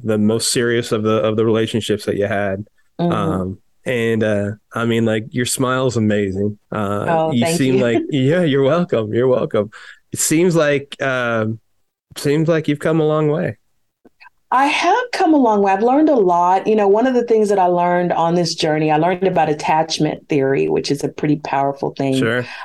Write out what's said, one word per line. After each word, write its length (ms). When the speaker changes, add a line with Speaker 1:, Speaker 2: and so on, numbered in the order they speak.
Speaker 1:
the 140
most 340
serious 400
of 120
the, 140
of 180
the 100
relationships 600
that 120
you 80
had. 400
Speaker 2:
Mm-hmm. 140
Speaker 1:
Um, 460
and, 380
uh, 280
I 120
mean, 200
like, 240
your 160
smile's 520
amazing. 600
Uh, 360
Speaker 2:
Oh, 240
Speaker 1:
you 140
Speaker 2:
thank 140
Speaker 1:
seem 160
Speaker 2:
you. 80
Speaker 1:
like, 160
yeah, 320
you're 220
welcome. 500
You're 140
welcome. 420
It 60
seems 380
like, 440
um, 600
seems 300
like 220
you've 100
come 220
a 40
long 220
way. 300
Speaker 2:
I 180
have 440
come 220
a 40
long 240
way. 120
I've 100
learned 240
a 80
lot. 500
You 120
know, 100
one 200
of 60
the 120
things 240
that 100
I 60
learned 480
on 220
this 200
journey, 340
I 60
learned 320
about 220
attachment 800
theory, 400
which 220
is 120
a 60
pretty 280
powerful 600
thing. 180
Speaker 1:
Sure. 300